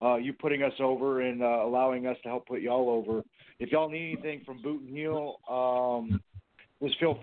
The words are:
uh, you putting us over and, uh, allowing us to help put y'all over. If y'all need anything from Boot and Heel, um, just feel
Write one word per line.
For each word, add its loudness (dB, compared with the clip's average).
uh, 4
you -2
putting 0
us 2
over 2
and, -2
uh, 4
allowing 2
us -2
to -10
help -6
put -4
y'all 2
over. 0
If -2
y'all 4
need -6
anything -6
from -12
Boot -4
and -12
Heel, -4
um, 2
just -2
feel 2